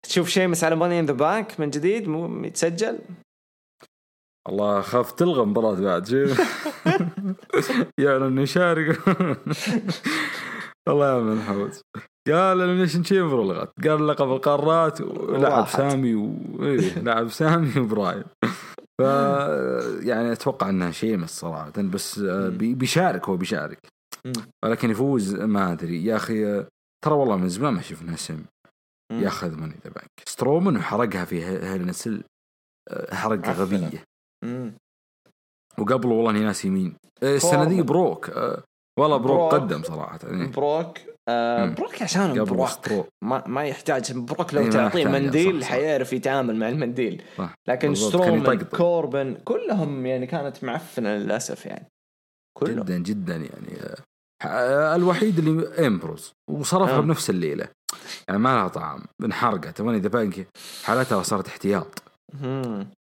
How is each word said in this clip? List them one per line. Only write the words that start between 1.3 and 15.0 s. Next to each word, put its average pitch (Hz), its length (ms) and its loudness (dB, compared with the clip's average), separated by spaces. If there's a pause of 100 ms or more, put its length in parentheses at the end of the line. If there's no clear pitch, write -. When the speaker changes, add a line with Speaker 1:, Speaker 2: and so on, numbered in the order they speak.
Speaker 1:
من 147 100 -2
جديد 175 380 0
مو 156 360 -6
يتسجل؟ 170 540 -2 (1500)
Speaker 2:
الله، 101 320 0
خاف 120 320 -2
تلغى 165 320 2
مباراة 104 300 2
بعد. 92 320 0
شيء. 135 280 2 (800)
<laughs> - 840 -2
يعلن 135 220 4
إنه 135 200 2
يشارك. 160 560 2
<laughs> - 1900 -2
الله 143 260 4
يا 120 60 4
من 110 220 0
حوز. 101 400 -4 (460)
قال: 185 320 4
"إليمينيشن 180 420 2
تشامبر 160 420 4
لغت". 92 440 -2
قال: 151 200 4
"لقب 139 240 2
القارات"، 151 680 2